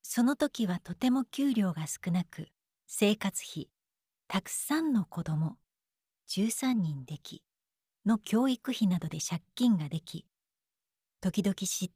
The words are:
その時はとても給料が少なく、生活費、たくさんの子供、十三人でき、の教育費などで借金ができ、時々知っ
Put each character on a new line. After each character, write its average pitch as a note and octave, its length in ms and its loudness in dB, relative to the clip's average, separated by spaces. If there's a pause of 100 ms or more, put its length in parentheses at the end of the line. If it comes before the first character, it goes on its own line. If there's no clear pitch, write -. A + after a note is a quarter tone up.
そ - 180 -2
の C4 140 4
時 A#3+ 320 0
は F3+ 120 -2
と - 140 -10
て B3+ 160 2
も B3+ 160 2
給 C#4 280 0
料 G3 200 2
が D#3 140 -4
少 - 240 -6
な F3 120 2
く、 - 260 -12 (360)
生 G#3 300 2
活 - 280 -4
費、 - 260 -10 (580)
た F#3+ 140 -2
く - 80 -14
さ - 300 -2
ん D#4+ 140 2
の G#3+ 100 4
子 - 200 -6
供、 D#3 340 -2 (680)
十 G#3+ 240 0
三 B3 300 0
人 D3 240 -2
で D3 120 -12
き、 - 240 -18 (640)
の G#3+ 140 4
教 A#3 280 2
育 B3+ 240 -2
費 A3+ 160 2
な F3+ 120 2
ど - 80 -4
で D#3 120 -6
借 D#3+ 220 -4 (140)
金 A#3+ 220 4
が D3+ 120 -4
で E3 100 -4
き、 - 280 -12 (960)
時 F#3+ 200 0
々 F#3+ 140 0
知 - 300 -4
っ F3+ 100 -10